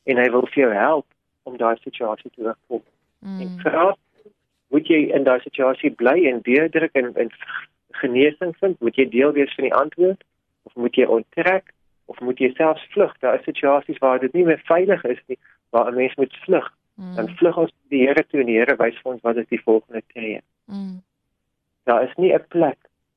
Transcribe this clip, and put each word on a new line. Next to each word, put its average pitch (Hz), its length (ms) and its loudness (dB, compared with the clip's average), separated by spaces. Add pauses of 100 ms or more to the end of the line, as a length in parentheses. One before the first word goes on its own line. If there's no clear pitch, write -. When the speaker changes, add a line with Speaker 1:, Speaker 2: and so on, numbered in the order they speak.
Speaker 1:
en 135 120 0
hy 123 140 2
wil 120 160 2
vir - 180 0
jou 117 100 2
help 135 320 0 (360)
om 127 140 -16
daai 113 200 0
situasie 117 540 -10
te - 120 -16
oorkom. 113 400 -8 (380)
Speaker 2:
Mm. 190 200 -12
Speaker 1:
En 180 180 -12
vra, 180 380 0 (720)
moet 151 180 0
jy 156 280 2
in 139 100 0
daai 127 160 2
situasie 131 500 -2
bly 135 360 2
en 123 140 0
deurdruk 156 520 0
en, 123 220 -2
en 117 160 -2 (600)
genesing 147 640 0
vind? 196 240 -2
Moet 117 160 -2
jy 135 120 2
deel 127 240 2
wees 143 220 -2
van 135 100 -4
die 127 100 -2
antwoord? 175 500 0 (380)
Of - 120 -20
moet 120 200 -4
jy 127 100 4
onttrek? 170 680 -2 (340)
Of - 140 -18
moet 123 180 -6
jy 127 160 0
selfs 160 360 0
vlug? 190 280 0
Daar 123 200 0
is - 60 -8
situasies 143 540 -2
waar 131 200 2
dit 127 140 -2
nie 175 120 2
meer 165 200 2
veilig 180 400 2
is 120 220 -4
nie, 127 120 -10 (320)
waar 117 200 2
'n 120 60 -8
mens 127 200 0
moet 131 280 -2
vlug. 170 280 0 (220)
Speaker 2:
Mm. 180 220 -16
Speaker 1:
Dan - 120 -4
vlug 170 280 2
ons 165 160 -2 (160)
die 131 180 2
Here 143 200 2
toe 147 140 -2
en 123 60 0
die 113 120 2
Here 123 180 2
wys 117 260 -2
vir 131 100 -8
ons 123 100 -12
wat 117 140 0
is 117 120 -6
die 113 140 -4
volgende 113 400 0 (100)
tree. 110 280 -10 (260)
Speaker 2:
Mm. 196 340 -12 (840)
Speaker 1:
Daar 117 180 2
is 127 140 -6
nie 180 180 2
'n 156 140 0
plek 165 300 0 (380)